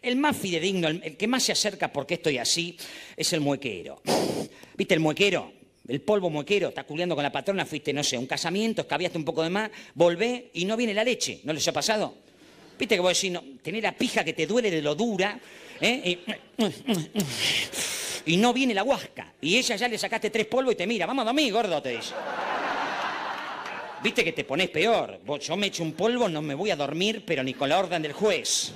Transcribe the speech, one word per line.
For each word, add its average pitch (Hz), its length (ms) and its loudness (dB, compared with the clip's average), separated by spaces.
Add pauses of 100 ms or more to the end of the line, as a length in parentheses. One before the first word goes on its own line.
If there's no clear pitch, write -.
El 247 140 0
más 285 220 2
fidedigno, 180 500 0
el, 156 160 0
el 156 140 -10
que 208 100 0
más 247 160 2
se - 80 2
acerca 196 400 0
"¿Por 135 140 -2
qué 175 100 0
estoy 156 220 0
así?", 170 400 0 (400)
es 160 160 0
el 160 80 2
muequero. 107 600 -2 (720)
¿Viste - 180 2
el 160 60 4
muequero? 160 540 2 (340)
El 139 140 -4
polvo 196 280 2
muequero, 151 400 0
está 151 140 -8
culeando 165 320 -2
con 143 80 0
la 139 80 0
patrona, 170 340 0
fuiste, 147 280 -4
no 143 100 0
sé, 139 120 0
a 120 40 0
un 127 80 -4
casamiento, 180 540 0
escabiaste 170 360 -2
un 156 80 -2
poco 160 160 0
de 160 80 2
más, 208 220 -2 (240)
volvé 175 580 4
y 170 120 -2
no 220 120 0
viene 226 160 2
la 214 100 2
leche. - 400 -2
¿No 135 80 -4
les 143 160 0
ha 165 60 0
pasado? 175 400 0 (640)
Viste 233 180 2
que 175 60 2
vos 180 160 6
decís, 190 140 0
no, 175 120 -4 (200)
tenés 202 180 -4
la 202 100 0
pija 226 320 0
que 151 100 -2
te 160 120 0
duele 220 240 2
de 160 140 0
lo 147 100 2
dura, 202 460 0 (420)
¿eh? 185 360 2 (2000)
Y, 160 80 4
y 175 40 6
no 240 160 6
viene 254 220 2
la 190 80 2
huasca. 220 580 -2
Y 180 160 4
ella 247 180 2
ya 233 120 0
le 220 100 -2
sacaste 208 320 -2
tres 214 160 0
polvos 254 280 2
y - 40 0
te 175 80 0
mira, 208 220 0
"Vamos 262 160 0
a - 20 0
dormir, 262 260 2
gordo", 190 300 2
te 131 80 -2
dice. 113 240 -4 (1900)
Viste 233 200 2
que 160 80 0
te 151 140 -6
pones 180 240 0
peor. 160 560 2
Vos, 143 200 -6
yo 165 120 -2
me 208 100 0
echo 170 160 -4
un 156 100 -2
polvo, 220 360 2
no 156 120 -2
me 151 120 -4
voy 185 180 -2
a 165 40 2
dormir, 165 500 -2
pero 139 180 0
ni 131 100 -2
con 139 140 -2
la 165 120 4
orden 175 220 0
del 147 120 -4
juez. 180 640 0